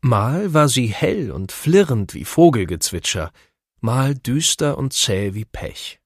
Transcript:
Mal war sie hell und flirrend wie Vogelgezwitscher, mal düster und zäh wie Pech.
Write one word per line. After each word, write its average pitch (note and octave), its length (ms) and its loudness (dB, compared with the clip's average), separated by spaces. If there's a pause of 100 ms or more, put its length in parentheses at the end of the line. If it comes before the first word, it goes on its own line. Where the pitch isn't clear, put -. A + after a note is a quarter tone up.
Mal C3+ 520 0
war D3+ 140 6
sie B2 180 0
hell C#3+ 460 -2
und F#2+ 180 -8
flirrend D3 640 2
wie - 100 -8
Vogelgezwitscher, F#2 1080 2 (480)
mal C3+ 340 0
düster C#3+ 640 -2
und C3+ 140 -4
zäh G2 420 -2
wie G#2+ 100 -6
Pech. - 600 -14